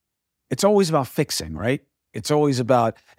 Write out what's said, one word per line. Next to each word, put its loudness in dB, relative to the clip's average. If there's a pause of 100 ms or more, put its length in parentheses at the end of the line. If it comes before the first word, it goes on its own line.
(500)
It's -2
always 4
about 0
fixing, -6
right? -4 (300)
It's -8
always 2
about, 2 (220)